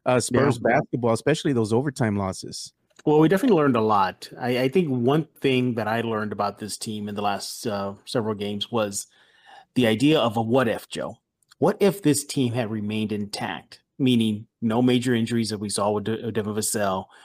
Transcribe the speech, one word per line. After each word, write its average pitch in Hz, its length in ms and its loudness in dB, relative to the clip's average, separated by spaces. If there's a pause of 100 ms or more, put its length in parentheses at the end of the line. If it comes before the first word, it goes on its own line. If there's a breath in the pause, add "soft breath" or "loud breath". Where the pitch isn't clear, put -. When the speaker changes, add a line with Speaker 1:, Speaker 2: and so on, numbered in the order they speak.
Speaker 1:
uh, 127 140 4
Spurs 123 360 2
Speaker 2:
Yeah. 120 220 2
Speaker 1:
basketball, 120 340 0
especially 143 400 0
those 113 200 0
overtime 117 440 0
losses? - 560 -8 (320)
Speaker 2:
Well, 151 140 4
we 160 100 6
definitely 196 280 4
learned 143 180 4
a 117 60 4
lot. 101 500 0 (100)
I, 123 200 -2
I 135 80 2
think 170 200 2
one 131 380 2 (140)
thing 127 340 2
that 107 140 -2
I 113 140 0
learned 107 280 -4
about 101 300 -4
this 101 180 -10
team 104 300 -8
in 101 80 -8
the 104 60 -6
last, 101 440 -4
uh, 98 280 -6 (100)
several 110 320 -4
games 101 340 -8
was 104 380 -4 (640 soft breath)
the 120 140 4
idea 127 320 4
of 113 160 0
a 113 60 0
what 117 260 2
if, 92 200 -4
Joe. 76 300 -8 (400)
What 180 220 2
if 196 220 2
this 147 220 2
team 123 280 -2
had 113 180 -2
remained 107 400 -4
intact? 104 720 -6 (180)
Meaning 113 480 2 (140)
no 117 220 2
major 123 340 4
injuries 113 340 0
that 104 80 -6
we 104 100 -6
saw 104 220 0
with 104 140 -2
De-, 110 260 -4
Devin 104 240 -4
Vassell, 101 520 -2 (180 soft breath)